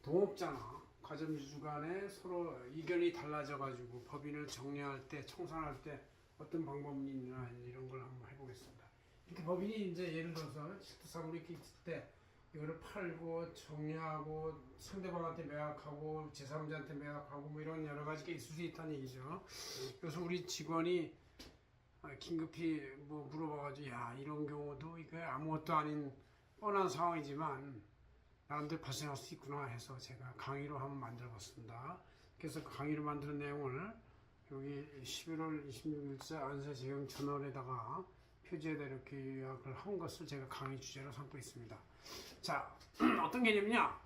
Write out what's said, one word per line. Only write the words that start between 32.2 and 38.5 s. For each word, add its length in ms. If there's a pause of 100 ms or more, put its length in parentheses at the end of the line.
그래서 260
그 140
강의로 260
만드는 340
내용을 560 (580)
여기 380 (140)
십일월 640
이십육 380
일자 420
안세 260
재경 340
저널에다가 960 (440)
표지에다 380